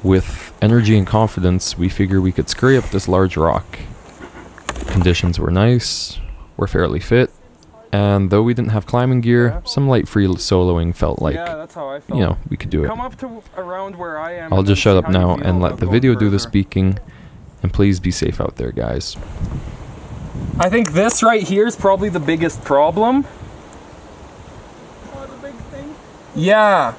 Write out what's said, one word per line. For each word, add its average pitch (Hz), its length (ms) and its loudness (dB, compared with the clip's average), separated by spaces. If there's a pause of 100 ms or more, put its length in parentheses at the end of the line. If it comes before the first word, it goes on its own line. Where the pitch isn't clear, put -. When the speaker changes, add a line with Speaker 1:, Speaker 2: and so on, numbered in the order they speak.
Speaker 1:
With - 500 0 (100)
energy 110 340 6
and 95 100 4
confidence, 92 680 0
we 87 120 0
figure 95 320 2
we 92 120 2
could - 160 -2
scurry 131 280 2
up 120 140 0
this - 180 -2
large 92 280 2
rock. - 420 0 (1080)
Conditions 87 540 0
were 80 100 -2
nice, 117 680 0 (380)
we're - 120 -2
fairly 85 320 0
fit, 123 300 2 (640)
and 101 380 2
though 104 120 4
we 117 120 2
didn't 113 160 -2
have 107 160 -2
climbing 123 360 0
gear, 120 260 4
Speaker 2:
Yeah. 120 160 -2
Speaker 1:
some 139 240 0
light 123 180 2
free 101 220 2
soloing 87 680 2
felt - 260 -2
like, 76 140 0
Speaker 2:
Yeah, - 220 -6
that's 156 180 -14
how 147 140 -10
I 139 100 -10
felt. - 220 -8
Speaker 1:
you 92 40 4
know, 87 120 -2 (120)
we - 80 -6
could - 140 -10
do 73 140 0
it. - 20 -2
Speaker 2:
Come - 140 -6
up - 180 -10
to 233 240 -14 (140)
around 185 400 -10
where 170 240 -10
I 170 140 -10
am - 180 -8
Speaker 1:
I'll 95 80 4
Speaker 2:
and 98 80 0
Speaker 1:
just 98 160 2
Speaker 2:
then 104 80 6
Speaker 1:
shut - 20 6
Speaker 2:
see 95 40 6
Speaker 1:
up 87 80 2
Speaker 2:
how - 40 -4 (100)
you 90 60 2
Speaker 1:
now 87 100 2
Speaker 2:
feel - 100 -4
Speaker 1:
and 90 160 2
let 85 60 2
Speaker 2:
about - 120 -6
Speaker 1:
the 92 60 0
Speaker 2:
going 92 80 0
Speaker 1:
video 123 200 4
do 104 160 2
the 98 80 2
Speaker 2:
further. - 100 -4
Speaker 1:
speaking, 95 500 0 (680)
and 95 80 0
please 98 260 2
be 90 140 -2
safe - 280 -4
out - 160 -4
there, 60 140 -6
guys. 58 460 -6 (1400)
Speaker 2:
I 180 80 4
think 208 240 0
this 208 320 2
right 220 180 6
here 196 240 2
is 226 80 -2
probably 196 340 2
the 175 120 -2
biggest 160 420 -2
problem. 196 640 2 (1900)
Speaker 3:
Oh, 269 100 -14
the 269 220 -16
big 269 60 -16 (180)
thing? 277 220 -14 (420)
Speaker 2:
Yeah. 180 640 4